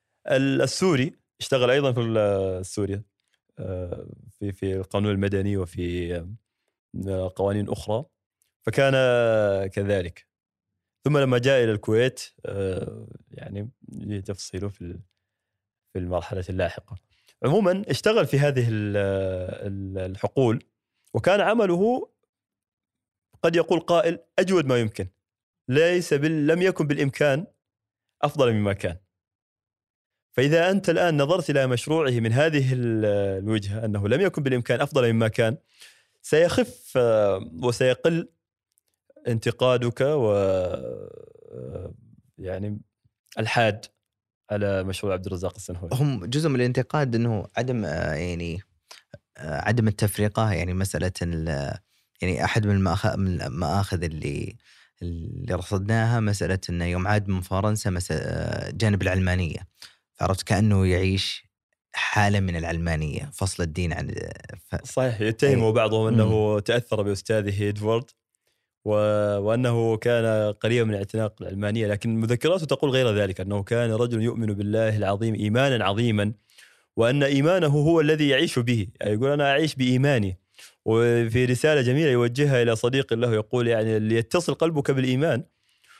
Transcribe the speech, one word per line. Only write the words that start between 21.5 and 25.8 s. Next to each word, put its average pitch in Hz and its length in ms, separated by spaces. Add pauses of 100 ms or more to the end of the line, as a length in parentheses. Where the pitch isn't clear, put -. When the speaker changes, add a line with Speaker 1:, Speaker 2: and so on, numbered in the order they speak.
Speaker 1:
قد 165 120
يقول 165 240
قائل 170 400 (200)
أجود 180 260
ما 127 140
يمكن، 104 280 (640)
ليس 170 440